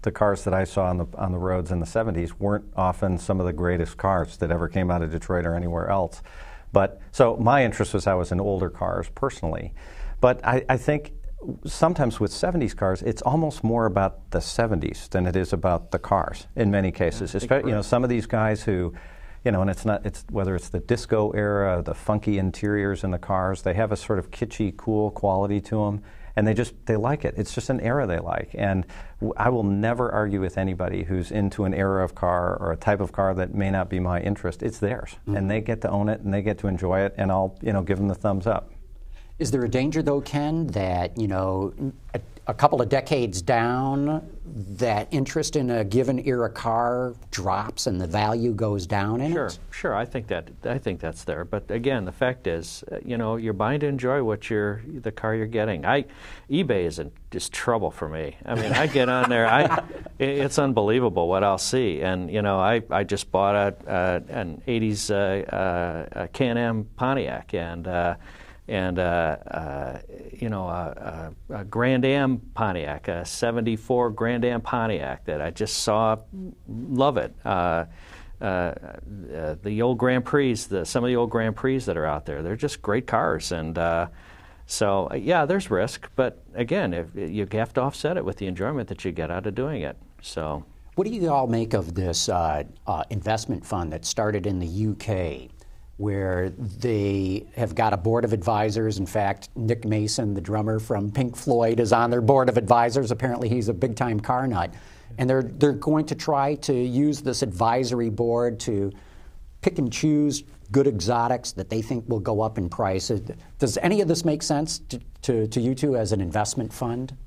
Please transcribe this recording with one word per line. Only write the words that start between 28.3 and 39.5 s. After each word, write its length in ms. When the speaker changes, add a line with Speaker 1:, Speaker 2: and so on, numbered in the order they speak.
Speaker 1:
And 320
w-, 180
I 100
will 140
never 500
argue 300
with 160
anybody 460
who's 260
into 340
an 80
era 320
of 100
car 460
or 100
a 60
type 240
of 120
car 200
that 220
may 160
not 180
be 100
my 220
interest. 420
It's 160
theirs, 440
Speaker 3:
Mm-hmm. 140
Speaker 1:
and 140
they 120
get 180
to 80
own 220
it, 100
and 140
they 80
get 160
to 80
enjoy 340
it, 160
and 160
I'll, 300
you 100
know, 80
give 160
them 120
the 60
thumbs 320
up. 240
Speaker 3:
Is 120